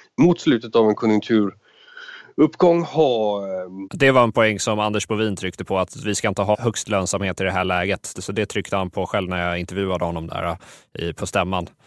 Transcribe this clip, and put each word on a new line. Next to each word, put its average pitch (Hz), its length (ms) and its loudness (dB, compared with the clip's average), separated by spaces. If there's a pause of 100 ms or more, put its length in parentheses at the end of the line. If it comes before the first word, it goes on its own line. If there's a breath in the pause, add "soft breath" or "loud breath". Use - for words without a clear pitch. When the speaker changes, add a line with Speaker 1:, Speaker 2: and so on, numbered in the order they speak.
(220 soft breath)
Speaker 1:
mot 170 180 6
slutet 120 360 0
av 113 140 6
en 104 60 2
konjunkturuppgång 117 1900 0
ha, 110 640 0
ehm, 92 440 -8
Speaker 2:
Det 135 200 4
var 127 120 6
en 113 80 2
poäng 110 280 2
som 107 200 -2
Anders 107 280 -2
Bovin 107 280 0
tryckte 90 300 -6
på, 98 120 -2
att 92 180 -2
vi 107 200 -4
ska 110 120 -2
inte 101 140 0
ha 104 180 2
högst 117 300 -4
lönsamhet 95 520 -2
i - 20 -2
det 92 80 0
här 92 120 0
läget. 92 420 -2
Så - 260 -10
det 104 140 -2
tryckte 98 320 -4
han 92 120 -2
på 92 160 -6
själv 92 240 -4
när 87 200 -2
jag 87 100 -4
intervjuade 90 460 -4
honom 85 220 -6
där, - 160 -8
eh, - 680 -10
i, 80 40 -6
på - 140 -8
stämman. 90 400 -2 (200 soft breath)